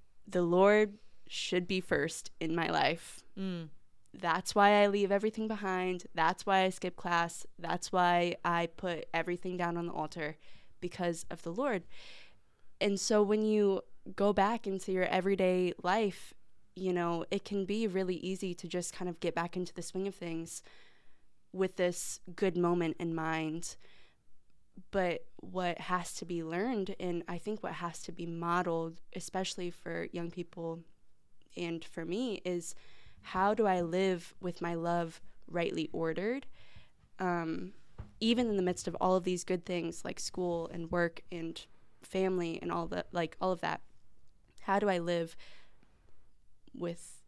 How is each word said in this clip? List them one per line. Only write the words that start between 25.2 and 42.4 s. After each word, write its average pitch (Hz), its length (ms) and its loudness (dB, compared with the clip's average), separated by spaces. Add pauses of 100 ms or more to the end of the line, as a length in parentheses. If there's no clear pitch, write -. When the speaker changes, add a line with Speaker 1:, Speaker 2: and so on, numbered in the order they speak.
Speaker 1:
what 180 420 -2
has 180 360 -2
to - 100 -8
be 170 180 -2
learned, 196 560 -2
and 175 280 -2
I 175 100 -4
think 208 260 -4
what 185 100 -4
has 165 300 -6
to - 80 -8
be 175 140 -6
modeled, 170 760 0 (160)
especially 185 560 -4
for 165 400 -6
young 170 200 -4
people 165 500 -8 (760)
and 170 260 -4
for - 220 -8
me, 202 400 -2
is 175 300 -2 (460)
how 196 320 2
do 220 120 4
I 185 160 4
live 175 600 0
with 180 200 -4
my 170 140 0
love 170 460 0 (280)
rightly 165 440 0
ordered? 165 520 -2 (760)
Um, 180 520 0 (480)
even 233 300 4
in 208 80 2
the 190 60 4
midst 180 240 0
of 165 120 -2
all 185 160 6
of 185 80 4
these 180 220 0
good 180 200 0
things 170 380 -4
like - 160 -4
school 170 540 -2
and 170 180 -6
work 170 300 0 (100)
and 165 340 -6 (360)
family 185 600 0